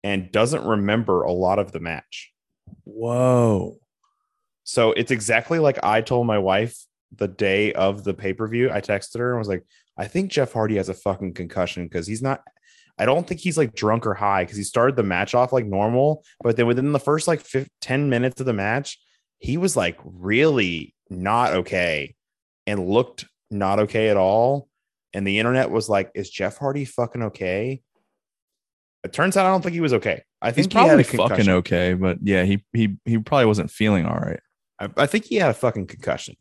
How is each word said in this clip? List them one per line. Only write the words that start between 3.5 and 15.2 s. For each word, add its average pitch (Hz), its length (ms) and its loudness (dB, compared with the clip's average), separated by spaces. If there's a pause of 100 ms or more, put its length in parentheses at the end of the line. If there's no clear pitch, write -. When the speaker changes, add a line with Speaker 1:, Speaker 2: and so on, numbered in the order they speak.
Speaker 1:
So 113 300 2
it's 117 180 -2
exactly 113 480 0
like 147 240 2
I 110 180 2
told 120 240 0
my 107 140 0
wife 98 360 0 (400)
the 104 120 -2
day 101 460 0
of 98 320 0
the 98 80 -2
pay-per-view. 110 580 -4
I 101 100 -2
texted 101 380 -4
her 123 120 -2
and 120 80 -2
was 107 100 -4
like, 92 140 -4 (340)
"I - 100 -8
think 190 240 -4
Jeff 135 220 -2
Hardy 107 240 0
has 92 120 -2
a 92 40 -6
fucking 95 400 -4
concussion 87 560 -6
'cause 85 180 -8
he's 110 140 -8
not, 135 200 -4 (560)
I 104 80 0
don't 156 220 2
think 180 140 -8
he's, 165 160 -2
like, 135 180 0
drunk 110 320 0
or 101 80 -2
high 98 300 0
'cause 95 100 -14
he 101 80 -6
started 123 320 2
the 117 80 0
match 98 320 -2